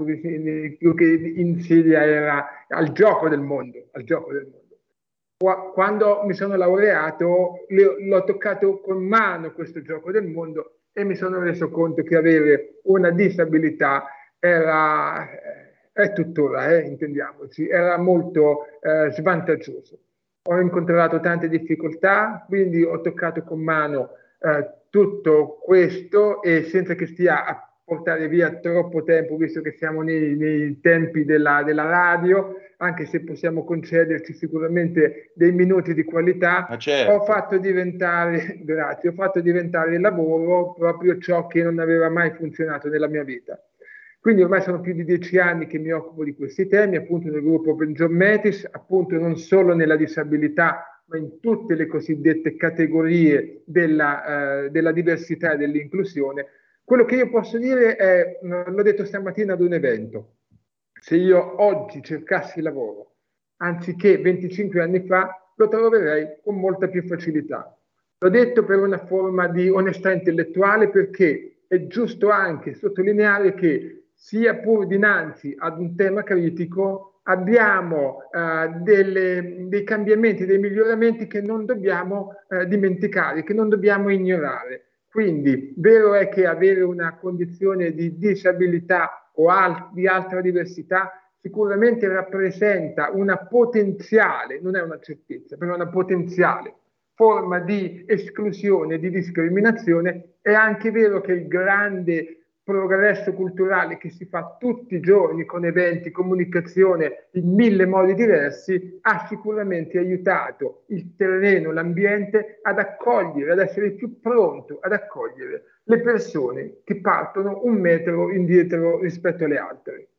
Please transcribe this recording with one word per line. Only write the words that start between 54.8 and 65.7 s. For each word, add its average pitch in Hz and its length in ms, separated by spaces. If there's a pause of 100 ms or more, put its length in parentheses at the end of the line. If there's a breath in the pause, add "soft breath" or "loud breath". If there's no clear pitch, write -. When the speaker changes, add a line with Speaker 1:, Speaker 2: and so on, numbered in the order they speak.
Speaker 1:
diversità 165 600
e - 20
dell'inclusione. 143 880 (380 soft breath)
Quello 247 200
che 247 120
io 247 140
posso 226 280
dire 240 380
è, 180 460
l'ho 180 400
detto 202 220
stamattina 196 500
ad 170 60
un 175 120
evento, 113 640 (560)
se - 240
io 180 440
oggi 190 400
cercassi 160 600
lavoro, 123 540 (420)
anziché 175 600
venticinque 180 640
anni 175 180
fa, 185 560
lo 214 100
troverei 208 800